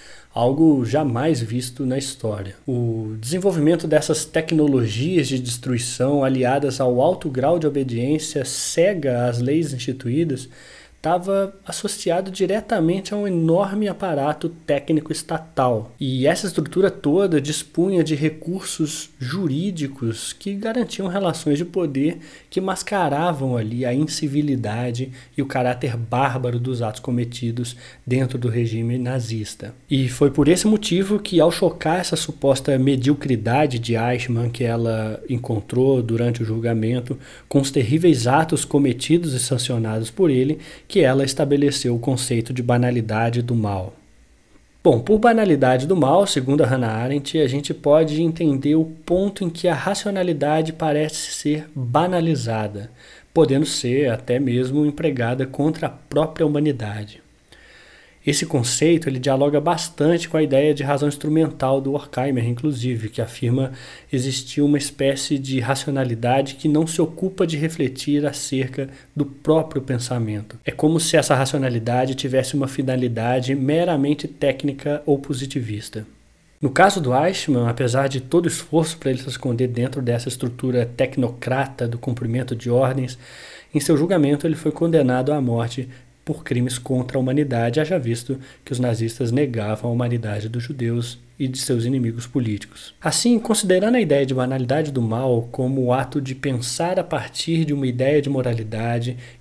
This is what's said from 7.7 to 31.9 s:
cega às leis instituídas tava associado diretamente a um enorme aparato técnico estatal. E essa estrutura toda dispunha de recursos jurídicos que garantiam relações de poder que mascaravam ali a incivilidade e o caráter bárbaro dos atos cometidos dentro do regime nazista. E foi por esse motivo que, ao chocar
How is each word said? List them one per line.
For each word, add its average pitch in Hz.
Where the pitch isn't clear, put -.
cega 143
às 117
leis 139
instituídas 123
tava 190
associado 190
diretamente 190
a 208
um 202
enorme 190
aparato 156
técnico 151
estatal. 123
E 131
essa 175
estrutura 180
toda 170
dispunha 165
de 160
recursos 160
jurídicos 143
que 202
garantiam 220
relações 175
de 165
poder 160
que -
mascaravam 165
ali 117
a 123
incivilidade 131
e 143
o 135
caráter 123
bárbaro 123
dos 120
atos 110
cometidos 120
dentro 127
do 120
regime 117
nazista. 113
E 135
foi 143
por 139
esse 180
motivo 208
que, 185
ao 156
chocar 170